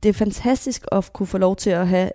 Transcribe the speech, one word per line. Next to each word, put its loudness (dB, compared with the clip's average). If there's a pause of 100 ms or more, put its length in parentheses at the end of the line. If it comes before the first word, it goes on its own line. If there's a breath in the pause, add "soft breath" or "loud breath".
det 4
er 4
fantastisk -2
at -2
kunne -4
få -4
lov 2
til 0
at 2
have 2